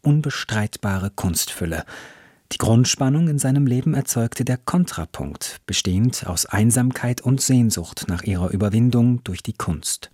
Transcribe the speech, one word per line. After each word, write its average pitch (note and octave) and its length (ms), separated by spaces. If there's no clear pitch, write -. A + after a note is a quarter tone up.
unbestreitbare G#2+ 1080
Kunstfülle. E2+ 760
Die - 60
Grundspannung C3 680
in D3 100
seinem C3+ 280
Leben B2+ 280
erzeugte A#2+ 500
der B2 140
Kontrapunkt, - 1080
bestehend G2 600
aus F2 180
Einsamkeit B2 800
und C3 180
Sehnsucht A#2 680
nach F2 160
ihrer F#2 260
Überwindung A#2+ 720
durch F2+ 180
die - 120
Kunst. - 600